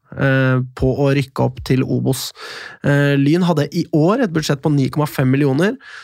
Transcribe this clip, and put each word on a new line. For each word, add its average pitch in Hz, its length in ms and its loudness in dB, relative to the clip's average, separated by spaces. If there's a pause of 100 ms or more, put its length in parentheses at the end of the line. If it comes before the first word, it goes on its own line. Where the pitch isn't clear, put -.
(100)
eh, 131 480 2 (160)
på 131 180 0
å 139 160 0
rykke 139 320 -2
opp 127 240 -2
til 131 200 2
Obos. 131 420 -2 (540)
Eh, 143 360 2
Lyn 151 320 2
hadde 151 220 2
i 170 220 -2
år 175 280 2
et 180 140 -2
budsjett 156 260 -2
på 160 100 -2
ni 135 200 2
komma 143 180 -2
fem 131 220 0
millioner, 147 480 2 (260)